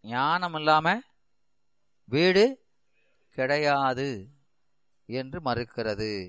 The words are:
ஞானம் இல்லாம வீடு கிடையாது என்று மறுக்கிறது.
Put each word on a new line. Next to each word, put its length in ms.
ஞானம் 540
இல்லாம 360
வீடு 360
கிடையாது 720
என்று 320
மறுக்கிறது. 720